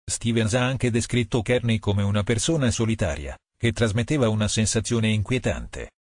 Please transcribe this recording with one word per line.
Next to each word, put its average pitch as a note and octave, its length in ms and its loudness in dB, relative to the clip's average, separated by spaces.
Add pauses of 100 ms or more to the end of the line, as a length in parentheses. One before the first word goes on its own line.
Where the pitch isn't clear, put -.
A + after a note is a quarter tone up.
Stevens A2+ 440 0
ha A#2 100 2
anche B2+ 260 0
descritto A#2 520 0
Kearney A#2 380 0
come G2+ 220 0
una G2+ 220 0
persona B2 480 0
solitaria, F#2+ 680 -2 (200)
che A#2 160 0
trasmetteva A#2 560 2
una G#2+ 180 0
sensazione A2 640 0
inquietante. G#2 840 -2 (140)